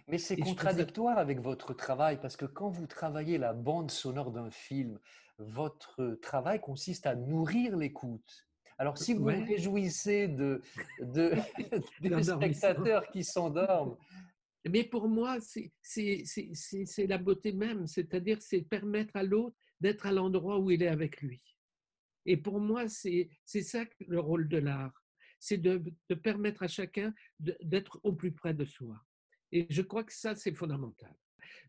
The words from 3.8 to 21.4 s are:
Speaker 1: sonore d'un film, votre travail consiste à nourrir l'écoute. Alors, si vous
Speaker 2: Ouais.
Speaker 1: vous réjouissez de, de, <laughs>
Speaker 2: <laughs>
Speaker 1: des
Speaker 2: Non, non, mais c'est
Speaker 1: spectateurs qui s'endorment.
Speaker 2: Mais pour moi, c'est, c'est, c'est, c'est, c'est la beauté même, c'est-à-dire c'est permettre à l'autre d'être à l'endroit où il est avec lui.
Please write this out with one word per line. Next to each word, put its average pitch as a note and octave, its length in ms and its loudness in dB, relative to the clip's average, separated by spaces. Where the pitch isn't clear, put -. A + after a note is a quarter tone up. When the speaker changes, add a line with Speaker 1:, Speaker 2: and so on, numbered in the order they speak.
Speaker 1:
sonore B2+ 420 -4
d'un A#2 180 -6
film, A#2+ 480 -6
votre A#2+ 840 -4
travail D3+ 400 0
consiste C#3+ 440 -6
à B2+ 80 2
nourrir D#3+ 600 0
l'écoute. C3+ 720 -6
Alors, C#3 180 0
si - 160 -2
vous G3+ 120 2
Speaker 2:
Ouais. D#3+ 140 4
Speaker 1:
vous A3 80 -2
réjouissez G3+ 840 2
de, C#3 340 0
de, D3+ 320 4
<laughs> - 600 -2
Speaker 2:
<laughs> - 80 -20
Speaker 1:
des F3+ 80 0
Speaker 2:
Non, E3+ 120 4
non, E3 180 2
mais D#3 160 4
c'est - 60 -4
Speaker 1:
spectateurs G3+ 500 4
qui F#3 140 -4
s'endorment. E3+ 760 2
Speaker 2:
Mais G#3+ 180 4
pour A3+ 240 0
moi, A#3 320 2
c'est, - 320 -12
c'est, G3+ 420 -2
c'est, - 300 -6
c'est, G3 320 -6
c'est G3 200 0
la F#3+ 120 0
beauté F#3+ 340 2
même, G3+ 340 -2
c'est-à-dire F#3 540 0
c'est F3+ 220 0
permettre G#3 540 -2
à G3 60 2
l'autre G#3+ 340 2
d'être G3+ 260 2
à G3 60 2
l'endroit F#3+ 460 2
où F#3+ 120 4
il E3+ 120 6
est F3 60 4
avec D#3 320 0
lui. B2+ 220 -8